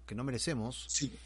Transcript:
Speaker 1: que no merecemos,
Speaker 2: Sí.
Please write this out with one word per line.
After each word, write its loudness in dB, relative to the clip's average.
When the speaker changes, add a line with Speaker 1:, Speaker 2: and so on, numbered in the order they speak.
Speaker 1:
que -6
no 0
merecemos, 0
Speaker 2:
Sí. 2